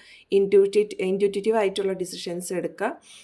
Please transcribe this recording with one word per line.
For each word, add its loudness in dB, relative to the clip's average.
ഇൻട്യൂറ്റി-, 4
ഇൻട്യൂറ്റീവ് 0
ആയിട്ടുള്ള 0
ഡിസിഷൻസ് -8
എടുക്കുക. -4